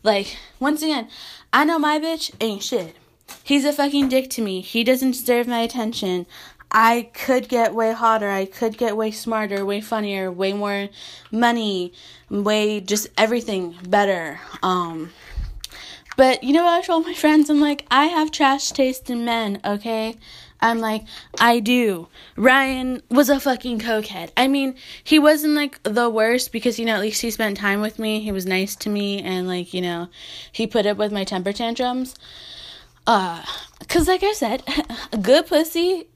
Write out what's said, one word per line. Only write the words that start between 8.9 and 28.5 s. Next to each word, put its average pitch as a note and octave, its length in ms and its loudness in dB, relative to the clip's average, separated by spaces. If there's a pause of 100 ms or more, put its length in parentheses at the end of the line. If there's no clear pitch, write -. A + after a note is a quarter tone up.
way A3 140 -2
smarter, G#3+ 540 -4
way G3+ 140 -2
funnier, G3+ 520 -4
way F#3+ 220 -2
more G3+ 360 -4 (420)
money, G#3+ 600 0 (360)
way G#3 520 0
just G3+ 260 -4 (100)
everything G#3+ 580 0 (120)
better. F#3 520 0 (220)
Um, E3+ 500 -2 (1080)
but C4 260 6
you B3+ 100 2
know E4 100 6
what F4 100 4
I F4 120 2
told E4 200 0
my E4+ 80 -6
friends? D4+ 360 4
I'm D4 120 4
like, D4 280 0
"I C4 160 4
have G#3+ 260 0
trash C#4 400 0
taste C4 380 -2
in A#3+ 160 -4
men, A3+ 380 -2
okay?" A3 540 -4 (440)
I'm A#3 180 2
like, A3 240 -2 (360)
"I A#3+ 200 6
do." G#3+ 480 0 (300)
Ryan B3+ 720 2
was B3 200 6
a C#4 100 4
fucking B3 400 -2
cokehead. G#3+ 580 -4
I B3+ 100 4
mean, C4+ 280 0 (280)
he D#4 160 6
wasn't, D4+ 360 4
like, D4 280 -4
the A#3 260 2
worst A3+ 440 2
because, A#3 260 -2
you A3+ 60 -4
know, A3+ 100 0
at F#3+ 60 -2
least G#3+ 200 -2
he A#3 100 -2
spent G#3+ 260 -2
time G3+ 240 0
with G#3+ 180 -6
me. G#3+ 220 -2
He G#3+ 100 -6
was F#3+ 140 -4
nice F#3+ 320 -2